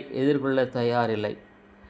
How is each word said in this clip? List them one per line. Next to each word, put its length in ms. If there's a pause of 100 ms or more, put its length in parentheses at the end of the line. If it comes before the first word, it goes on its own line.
(120)
எதிர்கொள்ள 520
தயாரில்லை" 680 (580)